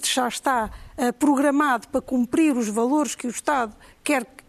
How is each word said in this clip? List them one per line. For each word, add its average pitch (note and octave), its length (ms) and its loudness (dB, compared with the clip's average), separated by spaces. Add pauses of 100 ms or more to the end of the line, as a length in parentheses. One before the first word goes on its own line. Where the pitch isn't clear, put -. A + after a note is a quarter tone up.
já B3 280 0
está, A#3 420 -2 (240)
eh, B3 160 0
programado C#4 760 2
para C4+ 100 -2
cumprir C4 560 2
os A3+ 140 -2
valores B3 440 0
que - 140 -8
o - 20 -6
Estado A#3+ 460 -2 (300)
quer C4+ 180 0
que - 260 -20